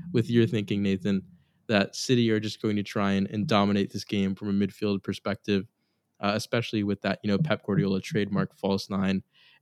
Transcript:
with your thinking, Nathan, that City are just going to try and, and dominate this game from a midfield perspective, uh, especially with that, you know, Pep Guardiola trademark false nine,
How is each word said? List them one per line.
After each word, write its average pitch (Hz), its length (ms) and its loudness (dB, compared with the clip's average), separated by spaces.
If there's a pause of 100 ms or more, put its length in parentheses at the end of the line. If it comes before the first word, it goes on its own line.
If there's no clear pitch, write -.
(140)
with 117 160 2
your 117 180 4
thinking, 101 340 -2
Nathan, 98 420 0 (440)
that 101 300 2
City 120 340 2
are 107 80 2
just 107 220 -8
going 107 160 0
to 101 60 -2
try 98 280 -2
and, 98 160 0
and 107 180 -4
dominate 101 460 2
this 104 140 -10
game 98 300 -2
from 107 120 -8
a 101 60 -2
midfield 101 500 -2
perspective, 101 640 -2 (540)
uh, 101 120 0
especially 110 500 -2
with 101 180 -2
that, 98 220 -2
you 107 40 -4
know, 101 100 4
Pep 98 280 -2
Guardiola 98 340 2
trademark 101 560 -2
false 98 340 -2
nine, 95 320 0 (400)